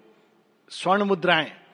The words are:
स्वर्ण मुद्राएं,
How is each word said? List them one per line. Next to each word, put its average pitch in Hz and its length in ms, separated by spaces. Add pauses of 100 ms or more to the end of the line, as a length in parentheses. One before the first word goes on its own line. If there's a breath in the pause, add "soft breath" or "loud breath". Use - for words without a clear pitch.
(680)
स्वर्ण 196 340
मुद्राएं, 175 480 (220)